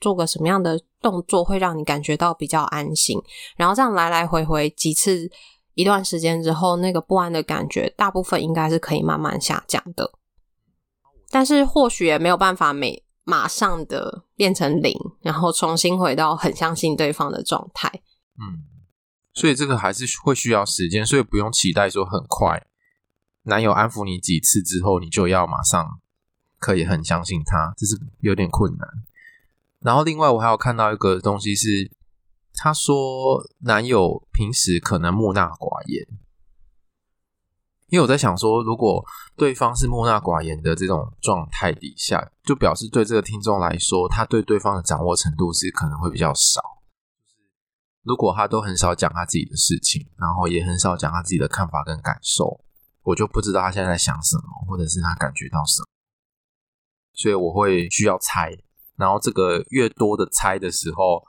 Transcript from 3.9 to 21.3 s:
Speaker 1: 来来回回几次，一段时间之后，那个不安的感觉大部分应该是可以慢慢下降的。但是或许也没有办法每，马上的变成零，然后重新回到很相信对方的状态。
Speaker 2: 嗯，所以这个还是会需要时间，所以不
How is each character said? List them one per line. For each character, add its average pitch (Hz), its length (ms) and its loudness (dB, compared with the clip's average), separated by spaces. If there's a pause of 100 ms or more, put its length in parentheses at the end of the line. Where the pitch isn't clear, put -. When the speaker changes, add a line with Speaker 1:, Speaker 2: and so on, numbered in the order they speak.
Speaker 1:
来 170 160 2
来 170 180 2
回 160 160 0
回 151 280 2
几 156 240 -2
次， 180 360 0 (440)
一 180 100 2
段 196 180 4
时 180 160 -4
间 165 240 0
之 160 120 2
后， 175 220 2
那 185 140 0
个 165 120 0
不 190 140 0
安 175 140 0
的 156 120 -2
感 147 260 -4
觉 - 300 -2
大 202 120 2
部 185 120 -2
分 170 200 0
应 165 100 -2
该 160 180 2
是 160 80 2
可 156 180 -2
以 - 60 0
慢 156 180 0
慢 147 180 -2
下 - 300 -2
降 - 160 -4 (100)
的。 - 160 -6 (1200)
但 269 160 4
是 285 200 6
或 269 240 4
许 180 180 0
也 151 120 4
没 165 100 2
有 180 80 6
办 185 200 2
法 147 160 2
每， 135 320 -4 (200)
马 160 220 0
上 190 400 -2
的 - 380 -8 (100)
变 196 200 2
成 151 260 2
零， - 160 0 (240)
然 156 140 -4
后 165 180 0
重 165 240 0
新 180 220 2
回 151 180 2
到 156 180 2
很 160 220 -2
相 165 180 -2
信 156 220 0
对 147 160 0
方 143 180 -4
的 - 120 -6
状 - 320 -4
态。 - 260 -8 (380)
Speaker 2:
嗯， 160 260 -12 (680)
所 - 160 2
以 139 60 6
这 143 120 -2
个 135 100 0
还 98 160 -4
是 123 120 -8 (180)
会 139 120 2
需 117 160 -2
要 104 140 4
时 90 240 -2
间， 107 160 -2
所 139 140 2
以 127 40 2
不 107 140 -2